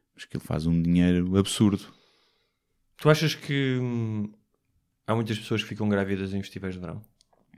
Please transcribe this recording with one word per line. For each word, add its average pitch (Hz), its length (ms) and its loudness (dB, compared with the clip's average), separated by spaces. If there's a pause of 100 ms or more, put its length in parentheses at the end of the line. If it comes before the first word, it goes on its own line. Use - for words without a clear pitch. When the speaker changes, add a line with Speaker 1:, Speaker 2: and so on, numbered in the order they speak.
(140)
Speaker 1:
mas - 100 -20
aquilo - 200 -10
faz 78 220 -4
um 85 140 4
dinheiro 90 580 4
absurdo. 101 440 2 (1160)
Speaker 2:
Tu 147 120 2
achas 156 240 2
que, 135 460 -2
hum, 113 500 -4 (760)
há 110 80 0
muitas 110 240 -2
pessoas 107 240 -2
que - 60 -10
ficam 107 200 -4
grávidas 98 460 0
em 98 80 -2
festivais 92 320 -10
de 92 60 -12
verão? 90 200 -10 (580)